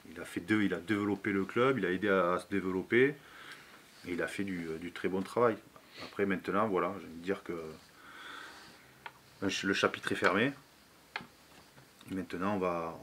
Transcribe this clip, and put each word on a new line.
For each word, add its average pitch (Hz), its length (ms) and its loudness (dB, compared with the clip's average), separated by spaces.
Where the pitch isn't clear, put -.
il 82 80 -12
a 82 60 -10
fait - 140 -6
deux, 104 220 4
il 92 120 4
a 85 60 -4
développé 101 520 0
le 98 140 2
club, 127 320 4
il 95 80 0
a 87 40 2
aidé 92 200 2
à, 90 240 6
à 90 40 0
se - 120 -8
développer, 98 640 4
et 87 60 -4
il 85 80 -4
a 82 80 0
fait - 160 -4
du, 90 240 -6
du 85 140 -10
très - 160 -4
bon 95 140 0
travail. 117 340 2
Après, - 240 -2
maintenant, 98 420 0
voilà, 90 320 2
j'ai 82 60 -14
envie 82 100 -14
de 85 60 -14
dire 92 220 -2
que 87 100 -6
le 95 320 0
chapitre - 400 0
est 98 40 -2
fermé. 101 360 4
Et 95 40 -6
maintenant, 95 420 -2
on - 20 -2
va, 85 440 -2